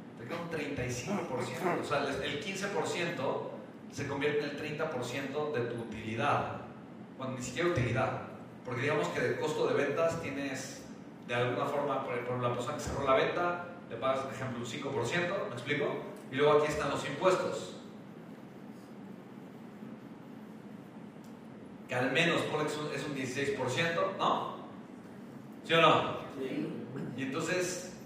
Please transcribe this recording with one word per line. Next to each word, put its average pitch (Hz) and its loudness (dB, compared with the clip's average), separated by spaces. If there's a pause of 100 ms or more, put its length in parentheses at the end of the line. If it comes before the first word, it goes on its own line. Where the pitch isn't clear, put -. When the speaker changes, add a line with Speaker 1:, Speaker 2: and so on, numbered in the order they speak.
(180)
Speaker 1:
Te - -10
queda 170 -4
un 165 -6
treinta 135 -2
y 123 0
cinco 185 -2
por - -2
ciento. - 0 (120)
O - -2
sea, 139 2
el, 135 0
el 147 -2
quince 196 -2
por 160 0
ciento - 0 (400)
se - -4
convierte 143 2
en 143 0
el - -4
treinta 151 -2
por 127 -2
ciento 147 -2
de 123 2
tu 117 0
utilidad. 110 0 (540)
Cuando 123 -4
ni - -6
siquiera 175 2
utilidad. 120 2 (420)
Porque 120 -2
digamos 147 4
que - -2
de - 2
costo - 2
de - 4
ventas 165 4
tienes, - -4 (440)
de 120 0
alguna 127 2
forma, 139 2
por 127 -2
ejemplo, 123 0
la 123 4
persona - -2
que - -4
cerró - -2
la 135 8
venta, 175 4 (220)
le - -6
pagas, 131 2
por 131 -4
ejemplo, 123 -4
un 123 -4
cinco 143 -4
por 120 0
ciento, 175 2
¿me - -6
explico? 143 0 (460)
Y - -6
luego 147 10
aquí 147 6
están 147 2
los 135 0
impuestos. - 4 (4000)
Que 123 -6
al 131 2
menos, 165 4
ponle 151 0
que 147 0
es - -4
un, 147 -2
es 135 -2
un 143 -4
dieciséis 131 0
por - 0
ciento, 165 2
¿no? - 2 (1040)
¿Sí 160 4
o 165 10
no? - 8 (220)
Speaker 2:
Sí. 147 0 (500)
Speaker 1:
Y 135 -2
entonces, 175 0 (120)